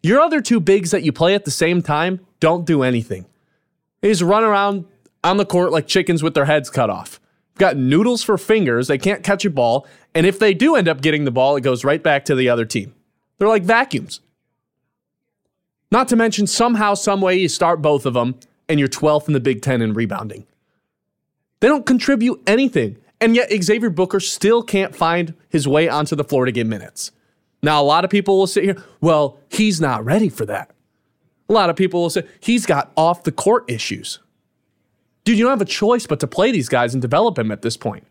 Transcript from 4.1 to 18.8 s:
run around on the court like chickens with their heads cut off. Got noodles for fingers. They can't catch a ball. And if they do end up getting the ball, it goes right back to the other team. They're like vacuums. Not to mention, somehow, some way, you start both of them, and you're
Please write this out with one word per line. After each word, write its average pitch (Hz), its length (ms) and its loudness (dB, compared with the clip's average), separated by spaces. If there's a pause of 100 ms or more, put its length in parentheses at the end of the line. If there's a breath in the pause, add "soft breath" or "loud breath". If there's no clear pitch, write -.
run 202 200 2
around 202 420 0 (380)
on 185 140 2
the 202 80 0
court 180 260 0
like 156 160 -2
chickens 170 360 0
with 160 100 -2
their 139 120 0
heads 151 240 0
cut 120 200 -2
off. 90 300 -10 (380)
Got 180 200 2
noodles 175 460 0
for 208 140 0
fingers. 135 500 0
They 143 100 0
can't 196 260 -2
catch 196 220 -2
a 202 60 0
ball. 127 340 0 (300 soft breath)
And 165 100 4
if 190 140 2
they 208 140 4
do 269 220 2
end 208 120 2
up 147 140 -2
getting 151 240 0
the 131 60 -2
ball, 131 260 2
it 135 40 -2
goes 123 240 -2
right 151 160 0
back 143 240 0
to 147 100 0
the 127 140 2
other 120 160 0
team. 110 300 -8 (420)
They're 196 100 2
like 214 160 2
vacuums. 226 560 -2 (1700)
Not 240 160 2
to 247 80 2
mention, 220 320 0
somehow, 214 480 0
some 202 260 -2
way, 185 160 2
you 185 100 2
start 170 340 0
both 147 260 0
of 123 80 -2
them, 123 200 0 (320)
and 151 120 0
you're 139 100 2